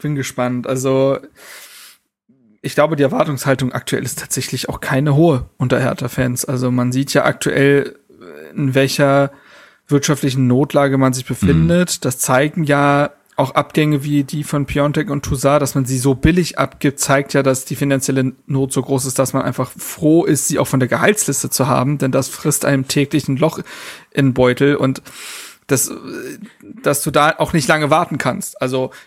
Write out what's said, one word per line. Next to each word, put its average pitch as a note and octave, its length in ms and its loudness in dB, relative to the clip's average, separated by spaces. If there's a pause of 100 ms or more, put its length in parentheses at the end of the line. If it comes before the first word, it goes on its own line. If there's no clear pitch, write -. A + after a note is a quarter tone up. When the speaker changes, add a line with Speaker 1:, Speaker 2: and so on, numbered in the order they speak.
Speaker 1:
bin D3+ 140 -4
gespannt. B2 500 -4
Also, C3+ 520 2 (1400)
ich C#3 120 -8
glaube, D3+ 220 2
die C#3+ 80 2
Erwartungshaltung C#3 680 0
aktuell B2 300 -4
ist - 160 -8
tatsächlich - 500 -6
auch - 100 -8
keine C#3 360 0
hohe D3 420 4
unter B2 220 0
Hertha-Fans. B2+ 640 -2
Also, B2+ 260 -2
man B2 200 0
sieht C3+ 220 -2
ja C#3+ 120 2
aktuell, - 720 2 (580)
in C3 180 -2
welcher C#3 580 2 (560)
wirtschaftlichen C3+ 600 0
Notlage C#3 500 2
man C3 160 2
sich B2+ 120 -8
befindet. E3 720 2
Speaker 2:
Mhm. - 40 -20
Speaker 1:
Das B2 160 -4
zeigen D3 460 0
ja C#3+ 480 2 (240)
auch C3+ 180 -2
Abgänge D3 500 0
wie D3 200 0
die D3 200 -6
von C#3+ 220 -2
Piontek D3 460 0
und C#3+ 120 -4
Toussaint, C#3+ 380 2
dass C3 140 -2
man C3+ 100 0
sie C3 140 0
so C3 160 2
billig D#3+ 420 2
abgibt, - 420 -2
zeigt C#3 360 0
ja, C3+ 80 4
dass C3 220 0
die C#3+ 100 -8
finanzielle C3+ 580 0 (140)
Not C3+ 260 -2
so C3+ 80 0
groß C3+ 240 -2
ist, C3 140 -2
dass C3 140 0
man C#3 100 -2
einfach B2+ 340 -4
froh D#3+ 480 2
ist, D3 220 0
sie C#3+ 100 -2
auch C3 100 0
von - 120 0
der B2 100 2
Gehaltsliste C3 600 0
zu C3 160 0
haben, C3 320 0
denn C3+ 120 -2
das C3+ 180 0
frisst - 360 -4
einem C3+ 220 0
täglich C#3+ 400 -2
ein C3+ 100 -2
Loch D#3 220 0 (520)
in C#3 180 2
den B2 40 2
Beutel B2+ 420 4
und - 280 -2 (640)
das, C3 220 0 (920)
dass C#3+ 200 0
du D#3 100 -4
da D3+ 280 2
auch D#3 120 -2
nicht D3 160 0
lange D3+ 220 2
warten D#3+ 280 0
kannst. - 440 -6
Also C3 300 -2 (160)